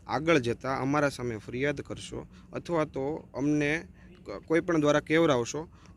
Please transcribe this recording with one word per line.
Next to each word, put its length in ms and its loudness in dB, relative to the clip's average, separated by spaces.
આગળ 300 2
જતા 380 0
અમારા 340 2
સામે 280 -6
ફરિયાદ 440 -4
કરશો 460 -12
અથવા 320 -2
તો 480 -6
અમને 520 0
ક-, 200 -10
કોઈ 140 2
પણ 220 2
દ્વારા 180 4
કેવરાવશો 680 2